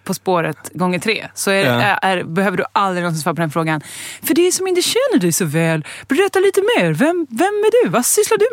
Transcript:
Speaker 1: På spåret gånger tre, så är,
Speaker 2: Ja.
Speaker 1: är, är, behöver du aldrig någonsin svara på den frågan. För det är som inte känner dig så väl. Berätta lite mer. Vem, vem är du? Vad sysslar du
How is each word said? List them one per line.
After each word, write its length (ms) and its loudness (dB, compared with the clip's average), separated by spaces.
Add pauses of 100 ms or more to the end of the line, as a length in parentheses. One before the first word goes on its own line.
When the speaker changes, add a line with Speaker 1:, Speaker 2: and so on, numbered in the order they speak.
Speaker 1:
På 100 -6
spåret 440 -2 (160)
gånger 260 -2
tre, 340 -4
så 180 -2
är, 140 2
Speaker 2:
Ja. 160 2
Speaker 1:
är, 360 0
är, 60 -4
behöver 340 -2
du 60 -2 (100)
aldrig 300 0
någonsin 180 -2
svara 140 -2
på 60 -4
den 100 -2
frågan. 300 -2 (420)
För 100 0
det 140 4
är 40 2
som 160 -4
inte 140 2
känner 380 0
dig 120 0
så 140 -2
väl. 400 0 (220)
Berätta 320 2
lite 220 2 (160)
mer. 160 2
Vem, 360 0
vem 180 0
är 360 2
du? 60 2
Vad 160 0
sysslar 320 2
du 160 4